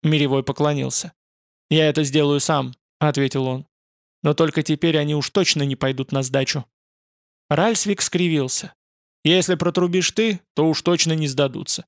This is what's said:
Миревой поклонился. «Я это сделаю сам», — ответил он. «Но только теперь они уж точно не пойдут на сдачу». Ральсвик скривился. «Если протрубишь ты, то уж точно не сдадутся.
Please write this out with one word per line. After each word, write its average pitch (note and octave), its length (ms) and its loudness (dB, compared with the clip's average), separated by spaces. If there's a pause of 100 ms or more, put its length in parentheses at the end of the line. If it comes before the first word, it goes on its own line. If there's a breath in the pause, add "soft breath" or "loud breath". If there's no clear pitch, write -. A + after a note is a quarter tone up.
Миревой C#3+ 420 2
поклонился. C#3+ 680 -2 (560)
«Я D#3 200 4
это D#3 140 0
сделаю C#3+ 360 2
сам», — C#3 340 0 (260)
ответил C#3 460 0
он. C3 200 -6 (560)
«Но D3 120 2
только D#3 300 0
теперь D#3 340 0
они D3 180 0
уж C#3+ 140 -4
точно E3 340 0
не C#3 120 -2
пойдут C3+ 360 -4
на C3+ 120 -2
сдачу». C3+ 420 -4 (840)
Ральсвик G3+ 520 0
скривился. D#3 720 -2 (500)
«Если F3+ 320 4
протрубишь F3 560 0
ты, A3 280 0 (140)
то D#3 140 2
уж D#3 140 0
точно E3 320 0
не D#3 140 -2
сдадутся. C3+ 600 -2